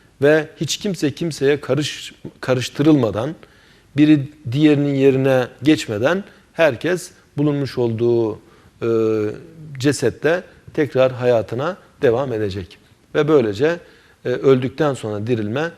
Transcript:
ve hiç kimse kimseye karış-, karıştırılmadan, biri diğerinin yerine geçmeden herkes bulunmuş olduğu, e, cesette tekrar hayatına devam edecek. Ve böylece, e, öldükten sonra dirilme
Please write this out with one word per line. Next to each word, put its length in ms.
ve 340
hiç 200
kimse 340
kimseye 500
karış-, 540
karıştırılmadan, 920
biri 320
diğerinin 420
yerine 520
geçmeden 640
herkes 580
bulunmuş 420
olduğu, 560
e, 540
cesette 640
tekrar 380
hayatına 640
devam 300
edecek. 460
Ve 140
böylece, 480
e, 40
öldükten 640
sonra 320
dirilme 520